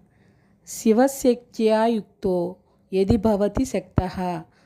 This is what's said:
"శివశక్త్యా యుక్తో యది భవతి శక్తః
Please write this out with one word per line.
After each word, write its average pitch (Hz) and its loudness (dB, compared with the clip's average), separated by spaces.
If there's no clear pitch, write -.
"శివశక్త్యా 233 0
యుక్తో 185 -4
యది 196 2
భవతి 208 0
శక్తః 180 -4